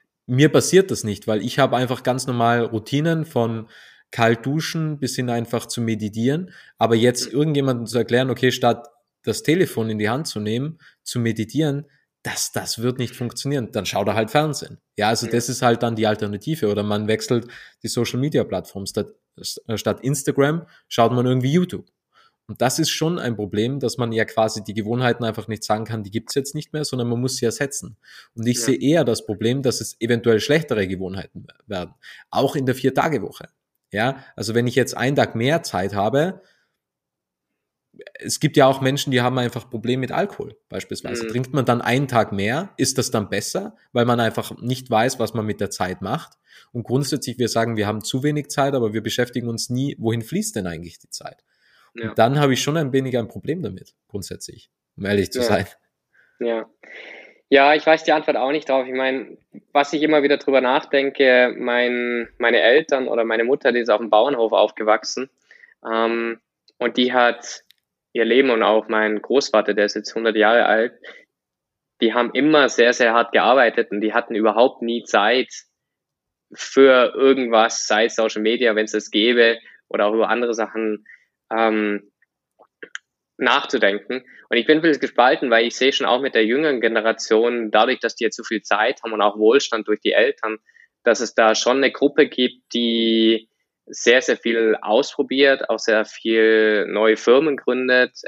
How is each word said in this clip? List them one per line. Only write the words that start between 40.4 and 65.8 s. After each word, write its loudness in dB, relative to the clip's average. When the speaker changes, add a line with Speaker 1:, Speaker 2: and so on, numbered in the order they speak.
Speaker 1:
beispielsweise. -10
Speaker 2:
Mhm. -8
Speaker 1:
Trinkt -6
man 0
dann 2
einen 0
Tag 2
mehr, -4
ist -2
das -2
dann -2
besser, -6
weil 2
man 2
einfach -4
nicht -8
weiß, 0
was -4
man -4
mit -6
der -4
Zeit -6
macht? -8
Und -8
grundsätzlich, -4
wir 0
sagen, -2
wir -2
haben -4
zu -4
wenig -4
Zeit, 0
aber 0
wir -4
beschäftigen -4
uns -8
nie, -4
wohin -2
fließt -6
denn -6
eigentlich -10
die -20
Zeit? -16
Speaker 2:
Ja. -8
Speaker 1:
Und -2
dann 4
habe 4
ich 0
schon -2
ein -2
wenig 0
ein -4
Problem -8
damit, -12
grundsätzlich, -14
um -8
ehrlich 0
zu -4
Speaker 2:
Ja. 0
Speaker 1:
sein. 0
Speaker 2:
Ja. -4
Ja, 6
ich -2
weiß 4
die 2
Antwort 2
auch -2
nicht -4
drauf. 0
Ich -8
meine, -4
was 0
ich -2
immer 4
wieder 2
drüber 2
nachdenke, 2
mein, -2
meine 4
Eltern 2
oder 0
meine 0
Mutter, 0
die 0
ist -2
auf 2
dem -8
Bauernhof 2
aufgewachsen, 0